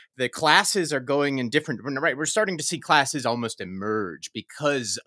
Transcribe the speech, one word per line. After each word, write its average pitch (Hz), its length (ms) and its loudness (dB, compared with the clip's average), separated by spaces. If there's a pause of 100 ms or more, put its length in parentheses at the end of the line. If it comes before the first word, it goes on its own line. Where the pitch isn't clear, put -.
(160)
the 127 140 -2
classes 160 640 4
are 135 60 0
going 139 400 0
in 120 100 -2
different, 135 320 -2 (180)
right, 147 160 0
we're 151 120 -4
starting 196 300 0
to 147 60 -6
see 165 160 -4
classes 139 460 2
almost 120 340 -2
emerge 95 720 -6
because 123 760 -2